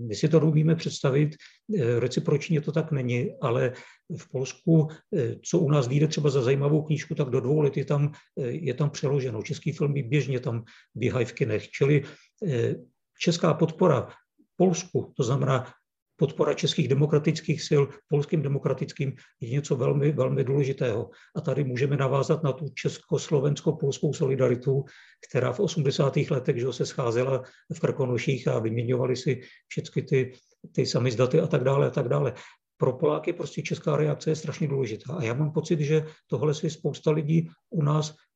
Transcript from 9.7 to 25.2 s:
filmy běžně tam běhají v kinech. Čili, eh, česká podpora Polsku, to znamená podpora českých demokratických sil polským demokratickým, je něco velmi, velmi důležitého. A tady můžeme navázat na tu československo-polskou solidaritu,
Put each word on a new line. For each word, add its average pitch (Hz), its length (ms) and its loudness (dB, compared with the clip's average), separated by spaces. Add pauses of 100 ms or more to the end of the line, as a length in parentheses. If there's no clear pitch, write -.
filmy 143 320 -2
běžně 127 360 0
tam 117 240 -4 (320)
běhají 117 300 0
v - 80 -12
kinech. 107 360 -2
Čili, 147 340 2 (440)
eh, 117 280 0 (440)
česká 165 340 2
podpora 156 540 2 (480)
Polsku, - 640 0
to 147 60 0
znamená 131 500 0 (420)
podpora 147 380 0
českých 156 340 0
demokratických 151 840 0
sil 143 140 4 (240)
polským 147 340 0
demokratickým, 135 720 -2 (260)
je 117 80 -10
něco 143 260 -2
velmi, 143 360 2
velmi 135 320 0
důležitého. 131 640 0 (260)
A 156 60 -4
tady 143 220 -2
můžeme 131 340 0
navázat 139 460 0
na 139 80 2
tu 151 140 -6 (100)
československo-polskou 147 1400 -2
solidaritu, 131 720 0 (440)